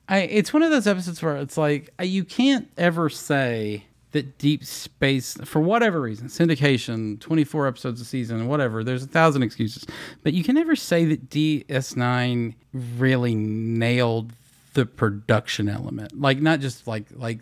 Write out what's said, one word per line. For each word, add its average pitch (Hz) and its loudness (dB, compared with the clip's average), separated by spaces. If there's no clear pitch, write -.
I, 196 2
it's 202 0
one 302 4
of 330 4
those 254 2
episodes 180 -2
where 156 -2
it's 139 -8
like, 147 0
I, 185 -4
you 185 -2
can't 262 2
ever 170 2
say 113 -2
that 135 -4
Deep 147 0
Space, - -4
for 156 0
whatever 196 2
reason, 117 -6
syndication, 123 0
twenty-four 151 0
episodes 123 -6
a 120 -14
season, 117 -4
whatever, 123 -2
there's 127 -2
a 135 -12
thousand 160 4
excuses. 113 -4
But 151 0
you 175 0
can 254 2
never 320 4
say 170 2
that 151 0
D 151 0
S 135 -4
nine 123 0
really 123 0
nailed 113 0
the 127 4
production 104 0
element. 107 -8
Like, 135 2
not 156 2
just, 135 -8
like, 107 -6
like, 117 -6